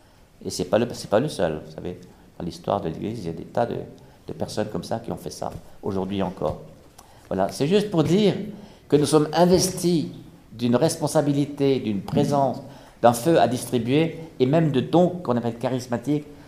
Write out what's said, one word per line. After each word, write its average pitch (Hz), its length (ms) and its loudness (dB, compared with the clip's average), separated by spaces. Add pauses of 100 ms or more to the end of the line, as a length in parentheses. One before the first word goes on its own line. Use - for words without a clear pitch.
(440)
Et - 60 -6
c'est - 160 -4
pas 107 120 2
le, 120 140 2
c'est - 180 -10
pas 104 80 4
le 143 100 0
seul, 80 380 -2
vous - 60 -18
savez. 87 260 -10 (400)
Dans 87 60 -10
l'histoire 101 360 -4
de - 80 -6
l'Église, 95 300 -6
il 90 80 -10
y - 20 -6
a 82 40 -6
des 78 120 -10
tas 117 220 -2
de, 98 100 -6 (520)
de - 40 -10
personnes 104 360 -6
comme 92 160 -8
ça 113 160 -6
qui - 100 -12
ont 87 60 -6
fait - 140 -12
ça, - 200 -8 (320)
aujourd'hui 95 400 -2
encore. 90 380 -4 (640)
Voilà, 95 240 -2
c'est - 160 -2
juste 208 240 2
pour 160 140 2
dire 175 300 4 (540)
que 143 80 4
nous 147 80 6
sommes 151 280 4
investis 175 760 4 (460)
d'une 120 240 0
responsabilité, 143 1040 2
d'une 104 220 -2
présence, 143 600 0 (400)
d'un 120 100 8
feu 156 280 4
à 117 80 4
distribuer, 127 680 0 (200)
et 127 80 4
même 156 240 4
de 127 100 2
dons 170 280 4
qu'on 120 280 -2
appelle 117 220 -4
charismatiques, 127 680 -2 (240)